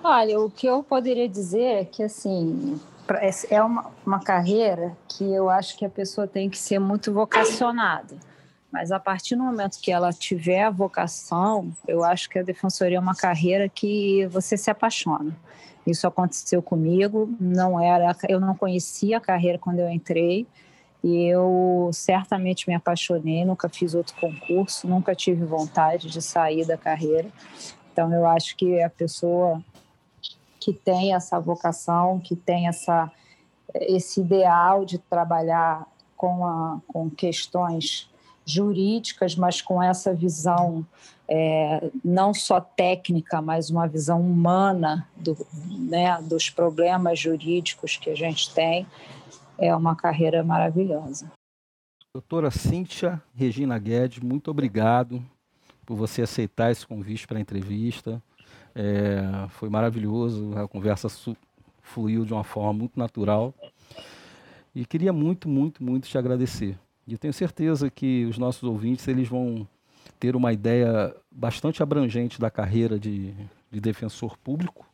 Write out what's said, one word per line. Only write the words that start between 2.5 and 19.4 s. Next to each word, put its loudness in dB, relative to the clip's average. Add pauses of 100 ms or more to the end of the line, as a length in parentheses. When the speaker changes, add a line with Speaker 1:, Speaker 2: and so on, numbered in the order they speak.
Speaker 1:
pra, 0
é, 4 (200)
é 6
uma, 0 (140)
uma 0
carreira 2 (120)
que -6
eu 2
acho 0
que -2
a -4
pessoa -4
tem -4
que -12
ser 0
muito 0
vocacionada. 0 (560)
Mas -4
a 0
partir -2
do 0
momento -4
que -2
ela 2
tiver 0
a 4
vocação, -2 (140)
eu 2
acho 0
que -2
a 0
defensoria 0
é 2
uma 0
carreira 2
que 0
você 0
se 0
apaixona. -2 (500)
Isso 0
aconteceu 0
comigo, 2
não 2
era, 4 (120)
eu 4
não 2
conhecia 0
a 0
carreira 2